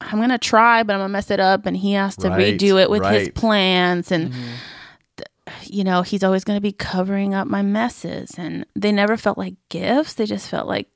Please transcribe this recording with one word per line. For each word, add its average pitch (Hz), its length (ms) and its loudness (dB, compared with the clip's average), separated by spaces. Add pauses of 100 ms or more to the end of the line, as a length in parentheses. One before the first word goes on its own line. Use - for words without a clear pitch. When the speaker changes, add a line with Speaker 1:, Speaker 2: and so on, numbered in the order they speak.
Speaker 1:
I'm - 200 -4
gonna 240 180 2
try, 226 460 4
but 208 100 -2
I'm 196 60 -2
gonna 196 100 -4
mess 202 220 -4
it 196 80 0
up." 190 260 2
And 185 100 -2
he 196 180 0
has 196 240 0
to 190 120 0
Speaker 2:
Right, 190 280 2
Speaker 1:
redo 190 220 6
it 185 100 4
with 202 140 2
his 202 200 4
Speaker 2:
right. - 100 -6
Speaker 1:
plans. 185 800 2
And, 160 180 0
Speaker 3:
Mm-hmm. 123 140 -8 (720)
Speaker 1:
th-, - 120 -16 (420)
you 196 140 -2
know, 180 180 2
he's 190 220 -2
always 190 200 2
gonna 202 160 -2
be 202 120 -2
covering 196 600 -2
up 196 120 -2
my 202 160 0
messes. 208 760 -4
And 170 260 -8 (100)
they 208 160 0
never 208 260 4
felt 220 220 -2
like 185 160 -8 (140)
gifts. 240 460 -2
They 226 120 -2
just 208 220 -6
felt - 180 -6
like, - 300 -4